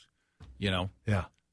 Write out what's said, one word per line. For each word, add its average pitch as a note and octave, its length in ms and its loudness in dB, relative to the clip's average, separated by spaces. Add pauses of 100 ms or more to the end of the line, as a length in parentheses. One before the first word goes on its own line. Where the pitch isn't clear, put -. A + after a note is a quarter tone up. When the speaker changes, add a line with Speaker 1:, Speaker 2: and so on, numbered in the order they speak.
(580)
Speaker 1:
you G2 120 0
know? F#2 200 0 (160)
Speaker 2:
Yeah. G2+ 180 4 (280)